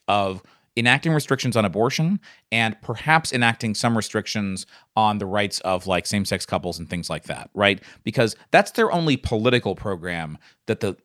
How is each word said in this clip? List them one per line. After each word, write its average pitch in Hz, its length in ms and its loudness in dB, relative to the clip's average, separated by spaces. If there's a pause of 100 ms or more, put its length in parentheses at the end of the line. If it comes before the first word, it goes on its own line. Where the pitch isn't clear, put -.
of 98 360 0 (320)
enacting 123 380 2
restrictions 135 420 0
on 110 120 4
abortion 135 520 0 (320)
and 113 300 0
perhaps 156 500 0
enacting 117 440 0
some 117 200 2
restrictions 101 720 -4 (320)
on 107 220 2
the 101 80 -6
rights 101 340 -2
of, 90 260 -2
like, 90 200 0
same-sex 101 400 -2
couples 90 320 -4
and 85 100 -12
things 87 220 -6
like 80 140 -8
that, - 280 -10
right? 101 300 4 (220)
Because 113 320 0 (160)
that's 202 180 6
their 226 200 0
only 160 280 2
political 117 560 0
program 85 640 -6 (260)
that 110 160 -4
the 98 240 -4